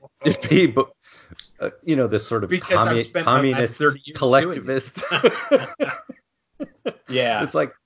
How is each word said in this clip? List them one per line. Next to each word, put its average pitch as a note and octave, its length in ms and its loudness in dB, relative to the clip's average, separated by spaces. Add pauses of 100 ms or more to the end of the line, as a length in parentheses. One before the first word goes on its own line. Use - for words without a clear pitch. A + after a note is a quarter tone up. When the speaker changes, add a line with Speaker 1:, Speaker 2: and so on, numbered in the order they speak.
(260)
Speaker 1:
it - 240 0
be, F3 180 6
bu-, B2+ 220 0 (680)
uh, - 100 -6 (140)
you D#3+ 120 0
know, B2+ 120 2
this G#2 200 -2
sort A2 160 -2
of F2+ 80 -6
Speaker 2:
Because A2+ 340 2
I've A#2 120 0
Speaker 1:
commu-, A#2 60 0
Speaker 2:
spent - 220 -6
the A#2 60 2
last B2+ 60 4
Speaker 1:
communist, C3 400 0
Speaker 2:
thirty C#3+ 280 0
years D3+ 140 -16
doing C3+ 320 4
it. - 80 -8
Speaker 1:
collectivist? - 500 -6
<laughs> - 920 0 (1080)
Speaker 2:
Yeah. A#2+ 340 0
Speaker 1:
It's C#3+ 100 -6
like, D3+ 200 -2 (120)